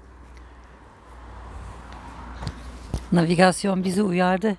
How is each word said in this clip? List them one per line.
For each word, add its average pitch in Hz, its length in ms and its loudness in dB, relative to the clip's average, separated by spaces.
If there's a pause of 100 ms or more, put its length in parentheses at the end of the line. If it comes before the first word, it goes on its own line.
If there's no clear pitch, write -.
(3250)
Navigasyon 180 720 4
bizi 190 180 2
uyardı. 185 560 2